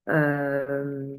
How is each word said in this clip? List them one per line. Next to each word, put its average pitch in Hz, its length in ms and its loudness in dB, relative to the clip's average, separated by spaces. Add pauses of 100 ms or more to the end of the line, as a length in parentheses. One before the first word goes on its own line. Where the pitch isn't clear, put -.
Euh... 139 1000 0 (120)